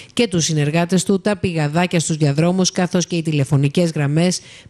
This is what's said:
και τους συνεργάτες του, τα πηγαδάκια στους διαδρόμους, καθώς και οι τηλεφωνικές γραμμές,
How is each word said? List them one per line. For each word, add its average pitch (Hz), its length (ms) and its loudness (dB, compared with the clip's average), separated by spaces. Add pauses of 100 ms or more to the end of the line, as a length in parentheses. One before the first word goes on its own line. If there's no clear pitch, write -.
(120)
και 233 160 0
τους 165 160 -2
συνεργάτες 165 600 0
του, 196 160 0
τα 208 160 -2
πηγαδάκια 165 640 0
στους 156 160 -2
διαδρόμους, 160 560 2
καθώς 180 340 0
και 175 100 -4
οι 165 60 -2
τηλεφωνικές 147 680 0
γραμμές, 156 500 0 (300)